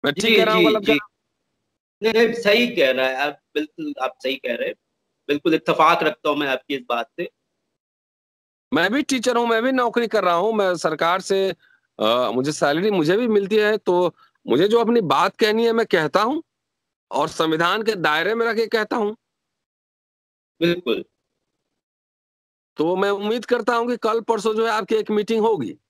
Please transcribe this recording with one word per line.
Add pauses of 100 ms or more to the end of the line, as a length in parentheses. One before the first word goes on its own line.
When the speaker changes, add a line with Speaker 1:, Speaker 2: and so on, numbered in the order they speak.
Speaker 1:
मैं
ठीक
Speaker 2:
जी,
Speaker 1:
कह
रहा
हूँ,
Speaker 2:
जी,
Speaker 1:
गलत
कह
Speaker 2:
जी।
Speaker 1:
रहा
हूँ? (920)
Speaker 2:
नहीं,
नहीं,
सही
कह
रहा
है
आप, (120)
बिल्कुल
आप
सही
कह
रहे
हैं। (520)
बिल्कुल
इत्तेफाक
रखता
हूँ
मैं
आपकी
इस
बात (100)
से। (1400)
Speaker 1:
मैं
भी
teacher
हूँ,
मैं
भी
नौकरी
कर
रहा
हूँ,
मैं
सरकार
से, (440)
अ,
मुझे
salary
मुझे
भी
मिलती
है,
तो (320)
मुझे
जो
अपनी
बात
कहनी
है
मैं
कहता
हूँ (680)
और
संविधान
के
दायरे
में
रह
के
कहता
हूँ। (1500)
Speaker 2:
बिल्कुल। (1700)
Speaker 1:
तो
मैं
उम्मीद
करता
हूँ
कि
कल
परसों
जो
है
आपकी
एक
meeting
होगी। (120)